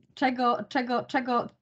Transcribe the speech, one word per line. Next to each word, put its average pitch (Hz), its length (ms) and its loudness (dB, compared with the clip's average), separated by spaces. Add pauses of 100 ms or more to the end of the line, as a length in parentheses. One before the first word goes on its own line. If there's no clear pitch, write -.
(140)
czego, 247 440 2 (100)
czego, 247 340 -2
czego, 247 460 0 (140)